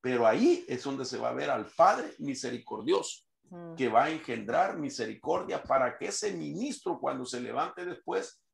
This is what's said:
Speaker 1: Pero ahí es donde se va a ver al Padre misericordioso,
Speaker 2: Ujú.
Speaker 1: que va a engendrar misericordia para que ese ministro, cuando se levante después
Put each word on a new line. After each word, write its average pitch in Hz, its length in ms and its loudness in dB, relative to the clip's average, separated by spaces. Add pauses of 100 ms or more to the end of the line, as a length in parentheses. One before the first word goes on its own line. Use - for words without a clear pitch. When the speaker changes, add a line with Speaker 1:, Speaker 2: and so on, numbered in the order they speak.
Speaker 1:
Pero 127 240 2
ahí 208 420 6
es 123 160 -4
donde 135 220 -4
se 117 140 -6
va 117 100 0
a 120 40 -2
ver 143 180 -2
al 113 160 -2
Padre 208 500 4
misericordioso, 127 1040 -4 (280)
Speaker 2:
Ujú. 170 260 -14
Speaker 1:
que 131 100 2
va 117 180 6
a 156 40 0
engendrar 151 720 -2
misericordia - 840 -4
para 131 340 2
que - 120 -6
ese 202 260 -4
ministro, 165 680 -4
cuando 135 260 -4
se 123 140 -6
levante 135 460 -4
después - 560 -6 (120)